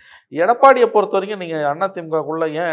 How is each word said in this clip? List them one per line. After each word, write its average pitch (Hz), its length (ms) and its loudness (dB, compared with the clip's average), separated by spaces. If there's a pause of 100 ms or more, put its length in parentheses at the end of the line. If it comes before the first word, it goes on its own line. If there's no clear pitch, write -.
(320)
எடப்பாடியை 240 540 4
பொறுத்த 208 340 0
வரைக்கும் 196 200 -8
நீங்க 165 180 -8 (160)
அதிமுகக்குள்ள 160 760 -4
ஏன் 165 220 -4